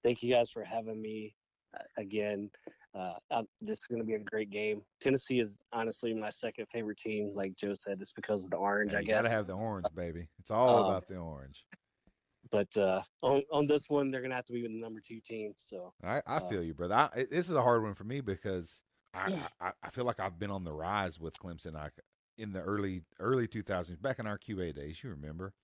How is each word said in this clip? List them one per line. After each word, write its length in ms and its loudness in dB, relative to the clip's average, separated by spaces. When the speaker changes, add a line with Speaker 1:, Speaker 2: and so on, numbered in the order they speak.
Speaker 1:
Thank 180 4
you 100 2
guys 200 6
for 120 -6
having 380 -4
me, 320 -6
uh, 60 -10
again. 540 -2
Uh, 200 -6
um, 160 0
this 180 -4
is 100 -18
gonna 140 -2
be 100 0
a 60 0
great 320 -2
game. 320 -2
Tennessee 380 4
is 180 0
honestly 400 0
my 160 -2
second 420 -6
favorite 280 -4
team. 340 -2
Like 220 -2
Joe 180 -2
said, 260 -4
it's 140 -12
because 300 0
of 80 -6
the 60 0
orange, 340 2
Speaker 2:
Hey, 60 2
Speaker 1:
I 40 4
Speaker 2:
you 60 -4
gotta 160 4
Speaker 1:
guess. 120 4
Speaker 2:
have 120 0
the 60 -4
orange, 420 -2
baby. 320 -6
It's 140 -10
all 320 8
Speaker 1:
Um, 80 4
Speaker 2:
about 160 0
the 100 -10
orange. 480 -12
Speaker 1:
But, 260 2
uh, 240 6
on, 180 6
on 140 4
this 240 4
one, 220 4
they're 100 -2
gonna 140 -2
have 100 -4
to 80 -10
be 80 0
the 80 -2
number 360 -8
two 140 -12
team. 360 -8
So 260 -10
Speaker 2:
I, 240 -2
I 100 -2
Speaker 1:
uh, 100 -2
Speaker 2:
feel 140 -2
you, 140 -4
brother. 180 -2
I, 160 6
it, 100 -2
this 180 -2
is 60 0
a 80 6
hard 180 6
one 140 -2
for 80 -14
me 180 -4
because 600 -4
I, 160 0
Speaker 1:
Yeah. 180 -2
Speaker 2:
I, 100 -2
I 100 -8
feel 120 -2
like 160 0
I've 180 -2
been 140 -2
on 140 -2
the 80 -4
rise 460 0
with 200 -8
Clemson. 360 -10
I, 140 -8
in 140 -8
the 80 -4
early, 420 0
early 280 2
two 160 -6
thousands, 340 -2
back 220 -2
in 80 -4
our 100 -4
Q 240 -6
A 120 -2
days, 300 -8
you 60 -8
remember. 440 -8